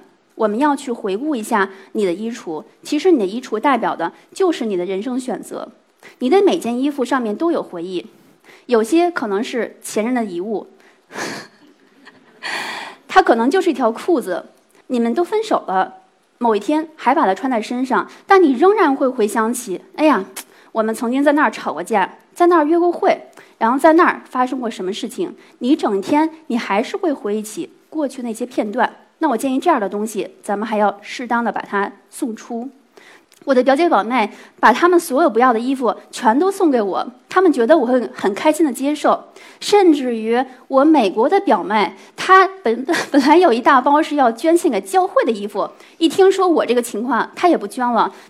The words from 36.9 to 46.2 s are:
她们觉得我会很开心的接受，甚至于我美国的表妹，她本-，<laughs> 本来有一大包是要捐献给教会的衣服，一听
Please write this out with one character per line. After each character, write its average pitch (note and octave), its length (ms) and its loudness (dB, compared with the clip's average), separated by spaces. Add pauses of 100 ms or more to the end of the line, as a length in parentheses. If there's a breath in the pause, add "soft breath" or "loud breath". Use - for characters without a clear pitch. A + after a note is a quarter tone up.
她 - 120 0
们 F#4 100 6
觉 A#3 160 2
得 D#4+ 120 6
我 A#3+ 80 0
会 B3+ 120 2 (140)
很 G#3 220 -4
开 D#4 180 2
心 D#4 140 2
的 C4 60 -2
接 C4+ 200 -4
受， D4 320 0 (360 loud breath)
甚 F#4+ 320 4
至 B3+ 240 0
于 A3+ 280 0 (220 loud breath)
我 C4+ 180 4
美 D4 240 4
国 A3 200 0
的 F#4+ 120 2
表 A3+ 220 2
妹， G3 320 0 (220 loud breath)
她 F#4+ 300 6 (160)
本-， A#3 220 -2 (140)
<laughs> - 120 -6
本 C#4+ 120 4
来 D4 140 6
有 F4 160 6
一 A3+ 80 0
大 C#4 200 4
包 C#4+ 220 2
是 D4+ 140 -6
要 C4 160 2
捐 E4 240 2
献 E4 140 0
给 G3+ 100 -2
教 F#4 260 0
会 A#4 180 -2
的 C#4 60 0
衣 G3+ 160 -6
服， G3 200 -6 (300 loud breath)
一 E4 120 2
听 F#4+ 220 6